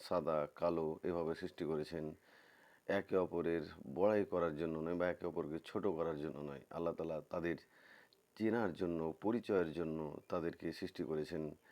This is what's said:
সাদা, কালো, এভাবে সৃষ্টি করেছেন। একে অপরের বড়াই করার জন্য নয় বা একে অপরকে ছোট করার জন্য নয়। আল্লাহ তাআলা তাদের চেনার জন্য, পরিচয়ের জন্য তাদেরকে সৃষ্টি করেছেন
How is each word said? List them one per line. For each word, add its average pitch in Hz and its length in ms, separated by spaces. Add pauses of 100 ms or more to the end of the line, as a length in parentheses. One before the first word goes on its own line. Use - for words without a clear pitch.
সাদা, 78 560
কালো, 82 460
এভাবে 85 320
সৃষ্টি 90 300
করেছেন। 78 500 (720)
একে 98 300
অপরের 85 440 (340)
বড়াই 104 300
করার 85 320
জন্য 80 220
নয় 82 160
বা 87 120
একে 87 200
অপরকে 80 380
ছোট 101 220
করার 82 340
জন্য 73 180
নয়। 71 220 (100)
আল্লাহ 85 240
তাআলা 80 260
তাদের 85 360 (800)
চেনার 107 380
জন্য, 80 460
পরিচয়ের 101 520
জন্য 80 560
তাদেরকে 82 440
সৃষ্টি - 320
করেছেন 78 460 (200)